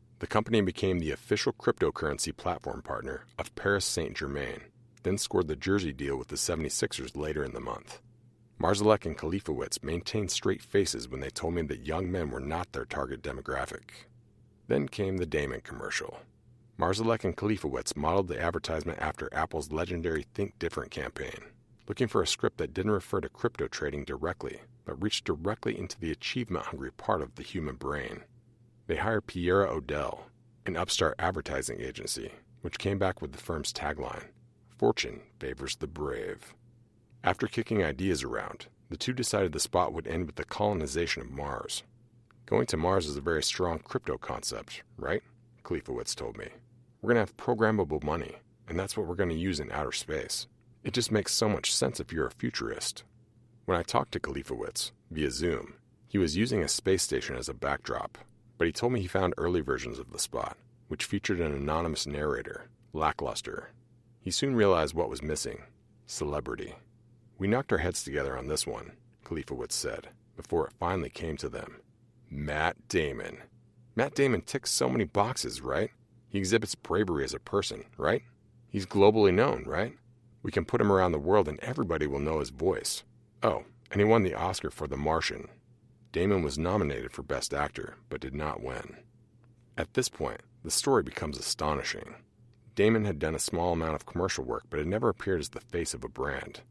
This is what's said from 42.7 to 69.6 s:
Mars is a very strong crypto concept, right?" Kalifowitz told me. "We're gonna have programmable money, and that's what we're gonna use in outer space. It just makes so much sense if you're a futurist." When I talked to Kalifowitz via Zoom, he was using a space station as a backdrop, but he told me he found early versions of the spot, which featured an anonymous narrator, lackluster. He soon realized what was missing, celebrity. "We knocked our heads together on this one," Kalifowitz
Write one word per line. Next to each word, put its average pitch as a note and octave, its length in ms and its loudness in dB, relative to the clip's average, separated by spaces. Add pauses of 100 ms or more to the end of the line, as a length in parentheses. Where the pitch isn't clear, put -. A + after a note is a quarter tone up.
Mars F2 300 4
is D2 100 -4
a C#2+ 40 -6
very D#2 220 0
strong E2+ 380 0
crypto - 360 -4
concept, - 640 -8 (140)
right?" D#2+ 260 -2 (420)
Kalifowitz B1+ 500 -4
told A#1 220 -8
me. G1+ 120 -10 (520)
"We're A2 100 2
gonna A#2+ 100 6
have G2 160 -2
programmable G#2+ 640 2
money, D2+ 360 -2 (300)
and E2 100 -2
that's G2 180 -2
what G2+ 100 0
we're E2+ 100 -4
gonna F2+ 180 2
use E2 260 0
in C2+ 120 -6
outer C#2 200 -2
space. - 540 -4 (360)
It - 120 -4
just A2+ 180 0
makes G#2 220 2
so A2+ 120 4
much - 280 2
sense - 260 0
if - 100 -8
you're D#2 160 0
a - 60 -4
futurist." - 720 -4 (640)
When F#2 100 4
I E2+ 60 2
talked - 300 0
to F2+ 80 -4
Kalifowitz - 720 -6 (180)
via D2+ 200 0
Zoom, D2+ 440 -2 (340)
he - 80 -2
was E2+ 220 4
using A2+ 240 2
a D2 60 -2
space - 340 2
station C2 340 -2
as B1+ 140 -6
a C2+ 40 -6
backdrop, - 640 -4 (400)
but E2+ 100 4
he E2+ 60 4
told B2 220 0
me A2 80 0
he F2+ 40 -4
found F#2 300 2
early F2 240 2
versions B1 380 -2
of C2+ 120 -12
the - 80 -14
spot, - 380 -4 (320)
which - 160 -4
featured G2 340 0
an D#2+ 140 2
anonymous D2+ 540 0
narrator, C#2+ 640 -4 (240)
lackluster. - 800 -2 (500)
He F#2+ 80 -6
soon C3+ 260 0
realized F2 380 6
what D#2+ 160 2
was - 120 -8
missing, D2+ 420 -4 (420)
celebrity. C#2+ 720 -4 (640)
"We G2 80 0
knocked A#2+ 260 2
our F#2+ 60 6
heads E2+ 240 0
together C2+ 340 -2
on B1+ 120 -6
this D2+ 180 0
one," G#1+ 260 -8 (320)
Kalifowitz C#2+ 480 -6